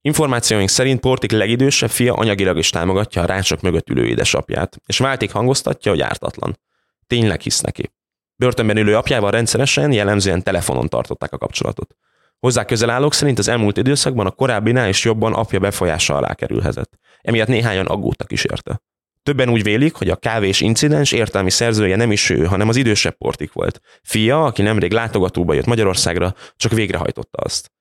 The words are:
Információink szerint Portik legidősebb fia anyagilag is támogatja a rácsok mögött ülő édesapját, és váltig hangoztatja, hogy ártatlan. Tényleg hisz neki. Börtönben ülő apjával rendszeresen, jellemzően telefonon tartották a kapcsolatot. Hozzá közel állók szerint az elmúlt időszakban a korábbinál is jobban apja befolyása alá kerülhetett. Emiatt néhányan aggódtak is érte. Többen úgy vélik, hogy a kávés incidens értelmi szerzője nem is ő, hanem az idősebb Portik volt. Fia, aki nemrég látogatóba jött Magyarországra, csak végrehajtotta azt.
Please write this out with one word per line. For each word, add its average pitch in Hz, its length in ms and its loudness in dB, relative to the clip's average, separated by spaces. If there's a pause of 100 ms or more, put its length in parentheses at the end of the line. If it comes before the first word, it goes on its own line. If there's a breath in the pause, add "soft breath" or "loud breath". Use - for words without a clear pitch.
Információink 123 680 0
szerint 131 320 2
Portik 127 320 0
legidősebb 120 580 2
fia 123 240 2
anyagilag 95 440 0
is - 120 0
támogatja 92 520 0
a - 20 0
rácsok 95 360 -2
mögött 82 280 -2
ülő 62 180 0
édesapját, - 720 -2 (100)
és - 120 -4
váltig 127 320 -2
hangoztatja, 123 600 0
hogy 80 100 2
ártatlan. - 580 -4 (480)
Tényleg 113 340 0
hisz - 200 -4
neki. - 320 -6 (440)
Börtönben 117 400 2
ülő 107 200 4
apjával 113 340 0
rendszeresen, 123 640 0
jellemzően 98 500 2
telefonon 87 460 -2
tartották - 440 -6
a - 60 -12
kapcsolatot. - 580 -6 (420)
Hozzá 117 260 0
közel 117 260 0
állók 139 240 0
szerint 135 240 2
az - 100 0
elmúlt 110 280 2
időszakban 127 500 0
a 95 40 0
korábbinál 117 580 0
is - 160 0
jobban 110 280 2
apja 110 260 -2
befolyása 90 580 0
alá 65 180 -2
kerülhetett. - 640 -4 (220 soft breath)
Emiatt 113 280 0
néhányan 110 380 0
aggódtak - 460 -4
is - 120 -2
érte. - 380 -6 (400)
Többen 131 260 2
úgy 117 140 2
vélik, 113 320 2
hogy - 140 -2
a 87 80 0
kávés 104 440 0
incidens 147 520 2
értelmi 101 380 0
szerzője 107 460 2
nem 117 160 2
is - 180 0
ő, 80 140 2
hanem 98 240 2
az 113 80 2
idősebb 107 400 0
Portik - 360 -6
volt. - 280 -4 (220 soft breath)
Fia, 123 420 2
aki 117 180 0
nemrég 101 300 2
látogatóba 92 640 0
jött 67 120 0
Magyarországra, 92 680 0 (220 loud breath)
csak - 160 -2
végrehajtotta 95 680 -4
azt. - 280 -6 (100)